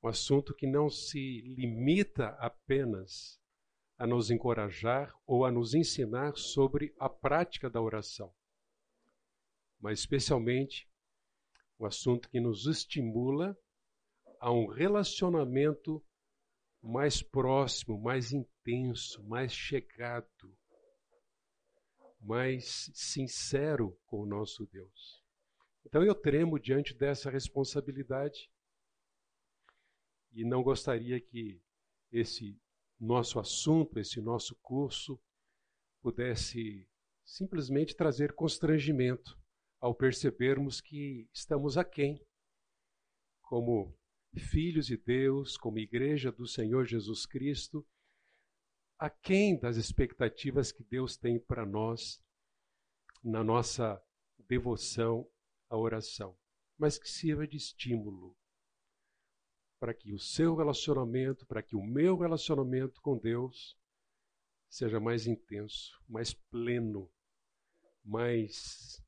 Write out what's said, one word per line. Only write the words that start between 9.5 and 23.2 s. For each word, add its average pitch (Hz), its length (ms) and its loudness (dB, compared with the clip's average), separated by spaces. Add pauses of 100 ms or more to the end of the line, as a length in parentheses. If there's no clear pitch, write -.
mas 104 200 -2
especialmente 127 920 0 (920)
um 110 80 -4
assunto 120 420 0
que 127 100 -2
nos 117 280 0
estimula 143 920 0 (840)
a 120 140 0
um 117 140 6
relacionamento 151 1400 2 (760)
mais 131 400 2
próximo, 131 760 2
mais 120 340 0
intenso, 123 920 -4
mais 120 280 -4
chegado, 120 1040 -8 (1600)
mais 123 760 -4
sincero 135 1120 -2